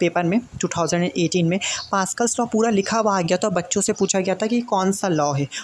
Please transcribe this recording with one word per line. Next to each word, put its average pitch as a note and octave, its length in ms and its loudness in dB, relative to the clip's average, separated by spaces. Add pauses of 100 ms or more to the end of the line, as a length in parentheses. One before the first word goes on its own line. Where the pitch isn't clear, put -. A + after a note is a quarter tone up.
paper F3 240 2
में G3 160 2 (200)
टू F3 160 -2
थाउजेंड E3+ 280 0
एटीन F3 440 0
में F#3 100 2 (340)
Pascal's G3+ 480 0
law A#3 60 0
पूरा A3+ 260 2
लिखा G3+ 260 0
हुआ G#3 200 2
आ - 20 2
गया F3 160 2
था, G#3 120 0
बच्चों F3 320 -2
से G#3+ 120 0
पूछा G3 280 0
गया F#3 140 0
था G#3+ 120 -2
कि A#3+ 140 0
कौन G3 320 0
सा G3 160 -2
लॉ D3 240 2
है, C#3 140 -2 (180)